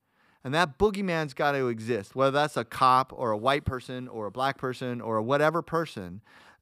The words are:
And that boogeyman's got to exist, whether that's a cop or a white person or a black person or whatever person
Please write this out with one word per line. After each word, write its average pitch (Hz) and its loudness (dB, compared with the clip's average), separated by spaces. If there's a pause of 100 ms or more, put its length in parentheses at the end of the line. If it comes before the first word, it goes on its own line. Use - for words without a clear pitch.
(420)
And 131 -6
that 165 0
boogeyman's 185 0
got 147 2
to 135 2
exist, 113 -4
whether 135 4
that's 147 0
a 120 -2
cop 131 4
or 117 -2
a 104 0
white 135 2
person 127 -6
or 110 -8
a 98 -6
black 131 -2
person 123 -6
or 110 0
whatever 147 2
person 113 -6 (400)